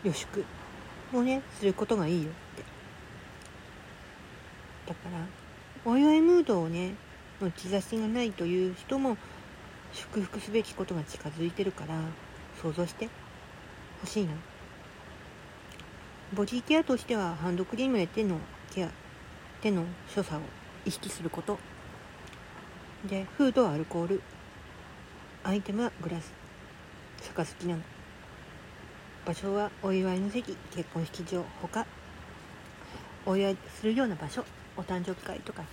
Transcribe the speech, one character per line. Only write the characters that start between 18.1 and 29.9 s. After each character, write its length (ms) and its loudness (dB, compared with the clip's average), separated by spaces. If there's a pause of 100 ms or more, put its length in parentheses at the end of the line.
の 160 4 (340)
ケ 100 2
ア、 60 0 (720)
手 80 6
の 160 4 (280)
所 100 4
作 140 -2
を 20 -2 (440)
意 80 2
識 180 -4
す 120 -6
る 80 0
こ 120 -4
と。 180 0 (1500)
で、 180 0 (120)
フ 120 8
ー 20 2
ド 120 8
は 80 6
ア 60 2
ル 80 2
コ 180 0
ー 40 0
ル。 140 2 (1200)
ア 100 2
イ 80 4
テ 100 -4
ム 120 2
は 80 2 (100)
グ 80 -2
ラ 100 0
ス。 140 -10 (1000)
杯 320 0
な 80 2
の。 60 -2 (1400)
場 80 2
所 200 0
は 180 4 (120)
お 100 4